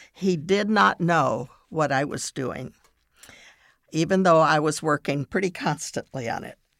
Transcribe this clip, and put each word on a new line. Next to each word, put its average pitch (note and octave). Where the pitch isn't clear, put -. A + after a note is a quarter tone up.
He F3+
did F#3+
not G3
know D3
what D3+
I C3+
was -
doing, B2+
even E3
though E3
I D#3
was D3+
working D3
pretty F#3+
constantly -
on F#2
it. -